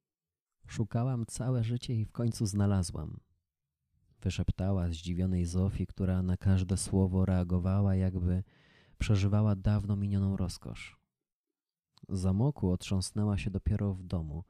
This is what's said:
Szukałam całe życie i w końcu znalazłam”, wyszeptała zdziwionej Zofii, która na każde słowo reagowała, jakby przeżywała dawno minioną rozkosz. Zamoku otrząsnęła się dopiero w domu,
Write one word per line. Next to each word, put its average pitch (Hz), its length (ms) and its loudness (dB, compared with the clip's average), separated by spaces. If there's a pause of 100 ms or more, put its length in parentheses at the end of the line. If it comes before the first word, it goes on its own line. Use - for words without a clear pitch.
(680)
Szukałam 120 580 -4
całe 127 380 -2
życie 120 320 -4
i 110 100 -2
w - 60 -10
końcu 117 340 -2
znalazłam”, 98 720 0 (1040)
wyszeptała 92 680 0
zdziwionej 87 560 0
Zofii, 92 420 0
która 92 340 0
na 90 160 0
każde 92 400 2
słowo 95 480 2
reagowała, 92 720 2
jakby 92 480 0 (540)
przeżywała 104 580 2
dawno 101 400 0
minioną 98 420 0
rozkosz. - 600 -8 (1120)
Zamoku 95 640 0
otrząsnęła 101 640 -2
się 98 140 -4
dopiero 101 420 0
w 92 100 -10
domu, 82 460 -6